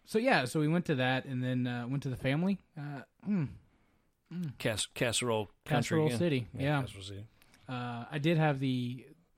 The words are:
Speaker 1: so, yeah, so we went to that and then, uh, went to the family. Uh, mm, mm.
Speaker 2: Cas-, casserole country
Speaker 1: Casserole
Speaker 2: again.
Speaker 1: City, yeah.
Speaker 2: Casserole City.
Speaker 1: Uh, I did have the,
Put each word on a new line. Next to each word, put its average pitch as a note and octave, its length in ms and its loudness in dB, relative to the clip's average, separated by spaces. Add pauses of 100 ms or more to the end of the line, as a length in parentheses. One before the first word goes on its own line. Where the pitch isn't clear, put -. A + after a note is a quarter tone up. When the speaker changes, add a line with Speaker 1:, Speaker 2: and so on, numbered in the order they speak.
Speaker 1:
so, - 120 0
yeah, G#3+ 280 4
so D#3 140 0
we D3+ 80 4
went E3 180 4
to D#3+ 100 2
that B2+ 300 2
and B2+ 180 -2
then, B2+ 240 0
uh, A#2+ 200 -4
went C3+ 160 -2
to C#3 60 -4
the B2 60 -4
family. E3 420 2 (180)
Uh, C#3+ 260 -8 (280)
mm, F3 180 2 (840)
mm. E3 240 -6
Speaker 2:
Cas-, A2+ 380 -2
casserole A2+ 560 0 (140)
country B2 340 0
Speaker 1:
Casserole D#3 80 4
Speaker 2:
again. A#2+ 100 0
Speaker 1:
City, C#3 300 2 (100)
yeah. C#3 240 0
Speaker 2:
Casserole G2 220 -8
City. G2 240 -12 (420)
Speaker 1:
Uh, A#2+ 420 -6
I D#3 60 -4
did D#3+ 200 2
have D3+ 220 4
the, B2+ 460 -2 (320)